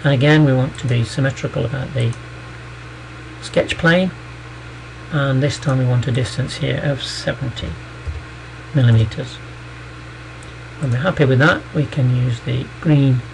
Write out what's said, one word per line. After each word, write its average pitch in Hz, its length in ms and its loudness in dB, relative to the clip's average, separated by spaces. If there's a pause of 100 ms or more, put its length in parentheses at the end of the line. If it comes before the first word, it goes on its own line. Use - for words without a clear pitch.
And 143 100 4
again, 151 300 8
we 139 80 6
want 131 280 2
to - 80 -4
be 120 180 2
symmetrical - 580 -2
about 127 300 -4
the 117 200 0 (1300)
sketch - 360 -2
plane, 170 340 4 (1000)
and 139 300 2
this 143 160 0
time 135 200 0
we 127 80 2
want 123 220 2
a 131 40 0
distance 127 460 -2
here 135 260 -2
of 143 180 0
seventy - 680 -6 (1040)
millimeters. 117 600 4 (1400)
When 135 120 -2
we're 120 60 0
happy 156 260 2
with 127 160 6
that, 170 220 4 (120)
we 151 120 2
can 127 280 2
use 123 280 2
the 123 240 -2 (160)
green 139 400 6 (120)